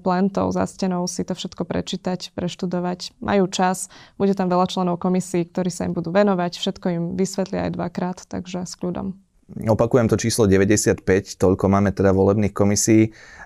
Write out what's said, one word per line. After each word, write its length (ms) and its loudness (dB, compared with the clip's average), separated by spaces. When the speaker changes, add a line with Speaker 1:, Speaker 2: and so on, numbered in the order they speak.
Speaker 1:
plentou, 480 0
za 160 -2
stenou 400 -4
si 160 -6
to 160 -6
všetko 320 -10
prečítať, 640 -6
preštudovať. 880 -6
Majú 320 0
čas, 400 -2
bude 160 2
tam 160 0
veľa 240 2
členov 240 -2
komisií, 480 -2
ktorí 240 -4
sa 160 -6
im 80 -4
budú 240 -4
venovať, 400 2
všetko 320 -6
im 240 -2
vysvetlia 560 -4
aj 80 -4
dvakrát, 480 -6
takže 400 -10
s 160 -12
kľudom. 460 -8
Speaker 2:
Opakujem 640 2
to 80 4
číslo 320 2
deväťdesiatpäť, 880 2
toľko 320 4
máme 240 4
teda 160 4
volebných 400 4
komisií. 640 2